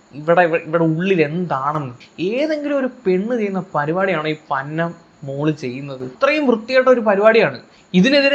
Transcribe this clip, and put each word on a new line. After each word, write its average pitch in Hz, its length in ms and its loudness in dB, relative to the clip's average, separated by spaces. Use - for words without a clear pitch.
ഇവിടെ, 170 280 2
ഇവ-, 165 200 0
ഇവിടെ 165 160 0
ഉള്ളിൽ 170 420 0
എന്താണെന്ന്. 147 680 -4
ഏതെങ്കിലും 294 500 -2
ഒരു 254 80 -4
പെണ്ണ് 196 320 0
ചെയ്യുന്ന 196 260 -4
പരിപാടിയാണോ 160 540 -2
ഈ 156 80 -4
പന്ന 147 380 -4
മോള് 143 240 -2
ചെയ്യുന്നത്? 135 520 -8
ഇത്രയും 285 420 -2
വൃത്തികെട്ട 254 420 2
ഒരു 247 220 4
പരിപാടിയാണ്. 196 500 4
ഇതിനെതിരെ 277 400 4